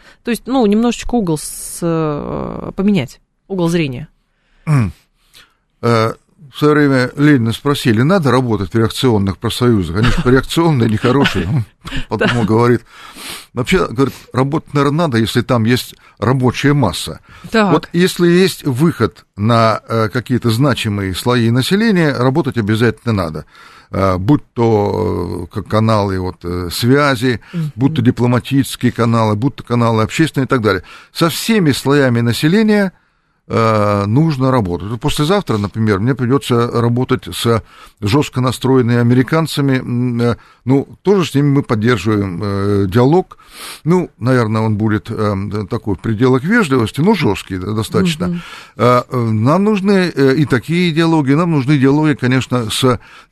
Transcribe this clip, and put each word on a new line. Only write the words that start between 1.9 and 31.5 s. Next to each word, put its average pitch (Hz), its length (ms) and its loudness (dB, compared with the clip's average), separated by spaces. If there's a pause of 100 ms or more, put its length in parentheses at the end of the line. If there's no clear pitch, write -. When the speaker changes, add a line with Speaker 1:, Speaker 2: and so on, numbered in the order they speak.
Speaker 1:
поменять, 190 460 -2 (260)
угол 180 220 -4
зрения. 151 400 -4 (580)
Speaker 2:
Э, - 1500 -2 (400)
в - 60 -18
своё 147 160 4
время 135 420 2
Ленина 139 360 2
спросили, 127 500 0
надо 151 280 2
работать 117 420 0
в - 40 -4
реакционных 110 640 0
профсоюзах? 104 600 0
Они 113 100 2
же 113 160 2
реакционные, 131 640 2
нехорошие. 120 560 0
Он 117 180 -2 (440)
Speaker 1:
<laughs> 220 100 -4
Speaker 2:
подумал, 123 240 0
Speaker 1:
Да. 104 60 0
Speaker 2:
говорит, 117 320 2 (720)
вообще, 151 320 -2
говорит, 123 280 -2 (180)
работать, 139 420 -2
наверное, 143 220 0 (100)
надо, 117 120 0
если 113 240 0
там 117 220 0
есть 120 300 -2 (240)
рабочая 127 540 0
масса. 90 480 -2 (300)
Speaker 1:
Так. 214 220 2
Speaker 2:
Вот 165 200 0
если 175 340 2
есть 175 380 2
выход 131 600 0 (120)
на, 113 520 2
э, 113 200 0
какие-то 120 420 -2
значимые 107 640 -2
слои 120 360 0
населения, 175 640 2
работать 127 440 -2
обязательно 110 560 0
надо. 80 320 -4 (460)
Э, 95 260 0
будь 143 260 2 (120)
то, 95 1000 -2
э, 104 80 -8
к-, - 80 -12
каналы 107 500 0
вот, 92 260 -6
э, 87 280 -6
связи, 127 680 0 (120)
Speaker 1:
Мгм. 156 240 -6
Speaker 2:
будь 139 180 0
то 151 80 -2
дипломатические 123 880 0
каналы, 113 460 0
будь 127 200 -2
то - 80 -14
каналы 117 380 0
общественные 135 440 -2
и - 20 -8
так 131 140 0
далее. 98 200 0 (300)
Со 170 160 0
всеми 185 440 0